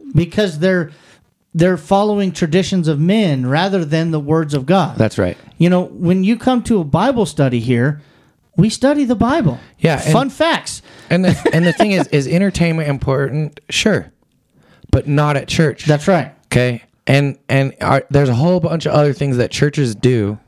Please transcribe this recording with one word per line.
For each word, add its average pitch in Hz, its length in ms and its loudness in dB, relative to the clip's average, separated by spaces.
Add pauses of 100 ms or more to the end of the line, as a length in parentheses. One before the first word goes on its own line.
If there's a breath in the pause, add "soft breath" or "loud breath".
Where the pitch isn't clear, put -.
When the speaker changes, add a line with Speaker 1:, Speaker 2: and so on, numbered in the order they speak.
(140)
Speaker 1:
because 170 440 0
they're, 175 320 0 (640 loud breath)
they're 175 220 2
following 202 560 0
traditions 175 560 -2
of 151 100 0
men 165 480 0
rather 175 380 0
than 160 260 -2
the 160 80 -2
words 151 360 -2
of 131 120 -4
God. 170 300 0
Speaker 2:
That's 110 220 0
right. 90 180 -2 (220)
Speaker 1:
You 165 100 4
know, 180 160 2
when 185 400 -2
you 226 140 2
come 254 260 0
to 214 160 0
a 165 40 -2
Bible 190 420 0
study 127 340 0
here, 127 400 0 (560 soft breath)
we 202 140 4
study 285 340 0
the 247 100 0
Bible. 233 460 0 (180)
Speaker 2:
Yeah, 160 240 0
and 147 100 2
Speaker 1:
Fun 254 180 2
facts. 302 500 -2 (300 loud breath)
Speaker 2:
And 180 140 2
the, - 280 0
and 165 140 2
the 165 80 2
thing 208 180 0
is, 170 160 0
Speaker 1:
<laughs> - 40 -4
Speaker 2:
is 143 140 0
entertainment 165 600 0
important? 139 800 -4
Sure. 156 420 -2 (800 soft breath)
But - 160 0
not 147 300 2
at 135 100 -6
church. - 380 -2
Speaker 1:
That's 151 240 0
right. 175 240 0 (140)
Speaker 2:
Okay? 123 360 0 (240)
And, 139 320 0 (100)
and 135 340 0
our, 135 280 0
there's 143 200 4
a 120 40 2
whole 165 260 2
bunch 160 260 -2
of 147 60 -2
other 147 200 2
things 139 240 -2
that 120 140 0
churches 139 440 -2
do. 107 540 0